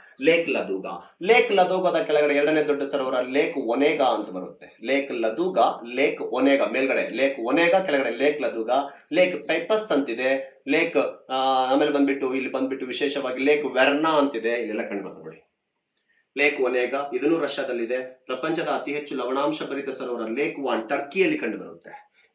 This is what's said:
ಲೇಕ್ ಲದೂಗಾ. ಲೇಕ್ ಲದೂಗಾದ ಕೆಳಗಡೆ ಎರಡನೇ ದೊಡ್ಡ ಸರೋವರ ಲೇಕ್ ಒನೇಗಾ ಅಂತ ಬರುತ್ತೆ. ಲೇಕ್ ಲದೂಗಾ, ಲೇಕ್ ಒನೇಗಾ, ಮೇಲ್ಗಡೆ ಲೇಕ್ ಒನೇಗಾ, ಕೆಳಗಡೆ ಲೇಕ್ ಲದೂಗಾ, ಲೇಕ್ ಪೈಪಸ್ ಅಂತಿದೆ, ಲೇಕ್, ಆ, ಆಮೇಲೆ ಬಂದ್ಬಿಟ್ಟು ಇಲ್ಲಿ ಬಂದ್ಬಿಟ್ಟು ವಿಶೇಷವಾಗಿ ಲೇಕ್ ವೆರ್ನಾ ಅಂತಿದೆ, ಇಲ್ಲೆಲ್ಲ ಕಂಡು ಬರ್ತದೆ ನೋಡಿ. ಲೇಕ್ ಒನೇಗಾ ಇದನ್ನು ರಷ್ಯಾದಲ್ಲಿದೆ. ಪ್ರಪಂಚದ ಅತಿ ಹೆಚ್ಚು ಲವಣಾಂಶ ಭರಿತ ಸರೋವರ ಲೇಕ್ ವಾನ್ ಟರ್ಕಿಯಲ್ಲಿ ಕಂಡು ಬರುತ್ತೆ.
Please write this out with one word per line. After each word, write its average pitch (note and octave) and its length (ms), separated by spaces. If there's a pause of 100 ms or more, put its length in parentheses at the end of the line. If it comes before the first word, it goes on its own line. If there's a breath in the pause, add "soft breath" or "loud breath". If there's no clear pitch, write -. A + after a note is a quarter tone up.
(220 loud breath)
ಲೇಕ್ D#3+ 280
ಲದೂಗಾ. F#2+ 720
ಲೇಕ್ A3+ 300
ಲದೂಗಾದ F3+ 520
ಕೆಳಗಡೆ D3 320
ಎರಡನೇ D3+ 280
ದೊಡ್ಡ C#3+ 200
ಸರೋವರ C3 360
ಲೇಕ್ C3+ 380
ಒನೇಗಾ C3+ 480
ಅಂತ A#2 240
ಬರುತ್ತೆ. - 540
ಲೇಕ್ C3+ 280
ಲದೂಗಾ, A2+ 680 (120)
ಲೇಕ್ C3+ 280
ಒನೇಗಾ, C#3 440
ಮೇಲ್ಗಡೆ A2 440
ಲೇಕ್ C3 300
ಒನೇಗಾ, E3 400
ಕೆಳಗಡೆ C#3 300
ಲೇಕ್ C3+ 320
ಲದೂಗಾ, A2+ 360 (360 loud breath)
ಲೇಕ್ F3+ 340
ಪೈಪಸ್ - 440
ಅಂತಿದೆ, C3 760
ಲೇಕ್, D3+ 300 (340)
ಆ, C3 60 (340)
ಆಮೇಲೆ D3 200
ಬಂದ್ಬಿಟ್ಟು C#3 440
ಇಲ್ಲಿ C3 160
ಬಂದ್ಬಿಟ್ಟು C3+ 340
ವಿಶೇಷವಾಗಿ C3+ 580
ಲೇಕ್ D3 220
ವೆರ್ನಾ C3+ 440
ಅಂತಿದೆ, A#2 440
ಇಲ್ಲೆಲ್ಲ A2 360
ಕಂಡು G2 140
ಬರ್ತದೆ F#2+ 220
ನೋಡಿ. - 160 (960)
ಲೇಕ್ C#3+ 240
ಒನೇಗಾ B2+ 520
ಇದನ್ನು D3 260
ರಷ್ಯಾದಲ್ಲಿದೆ. B2 640 (240)
ಪ್ರಪಂಚದ D#3+ 420
ಅತಿ C#3+ 260
ಹೆಚ್ಚು D3 220
ಲವಣಾಂಶ C3+ 480
ಭರಿತ C#3 260
ಸರೋವರ A#2+ 400
ಲೇಕ್ D3 300
ವಾನ್ B2 300
ಟರ್ಕಿಯಲ್ಲಿ D3+ 480
ಕಂಡು A2 200
ಬರುತ್ತೆ. - 360 (420 soft breath)